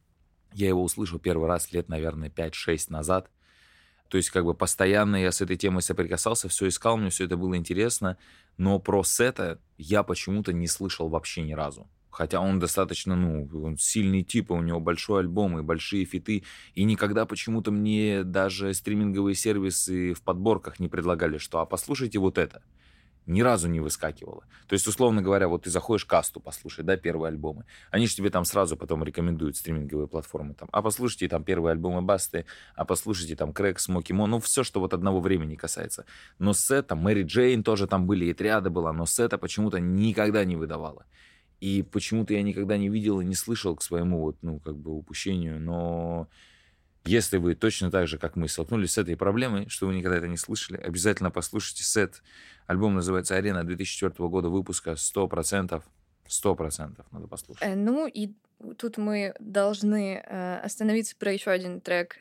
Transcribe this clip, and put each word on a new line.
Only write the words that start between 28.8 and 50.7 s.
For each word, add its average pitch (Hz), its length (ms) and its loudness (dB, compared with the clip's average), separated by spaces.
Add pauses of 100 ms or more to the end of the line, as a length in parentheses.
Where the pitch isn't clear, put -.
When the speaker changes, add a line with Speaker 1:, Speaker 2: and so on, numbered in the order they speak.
Speaker 1:
рекомендуют 78 520 -2
стриминговые 76 520 -4
платформы. 76 480 -8
Там, - 160 -16
«А 104 100 0
послушайте 110 460 -2
там 82 160 -2
первые 82 300 2
альбомы 90 280 -2
Басты», 92 440 0 (300)
«А - 80 -2
послушайте 90 520 -2
там 76 180 -4
Крэк», 98 260 0
«Смоки 87 320 -2
Мо». 101 140 2
Ну, 113 140 2
все, 127 240 0
что - 160 -4
вот 92 160 0
одного 92 260 2
времени 82 340 2
касается. - 500 -8 (340)
Но 98 140 4
Сет, 135 340 2
там, 85 100 -2
Мэри 101 260 4
Джейн 117 400 4
тоже 101 220 2
там 92 220 2
были, 90 180 2
и 85 80 2
Триада 101 380 2
была, 82 200 0
но 82 140 -2
Сета 101 320 2
почему-то 98 420 0
никогда 104 640 2
не 90 120 0
выдавала. 78 500 -6 (540)
И 98 240 0
почему-то 107 500 -2
я 101 80 2
никогда 101 360 0
не 101 120 2
видел 104 320 2
и 90 40 0
не 92 100 0
слышал 104 400 -2
к - 80 -8
своему 87 380 0
вот, 78 200 -4
ну, 78 180 -6
как 76 180 -10
бы 76 200 -10
упущению. 80 640 -4
Но... 85 680 -4 (800)
Если 101 320 4
вы 87 180 2
точно 95 360 0
так 90 160 4
же, 78 100 -6
как - 180 -6
мы, 82 120 0
столкнулись 87 460 -2
с - 40 -2
этой 85 180 0
проблемой, 104 540 0
что - 180 -4
вы 92 80 0
никогда 90 220 0
это 85 100 -4
не 85 100 -4
слышали, - 400 -6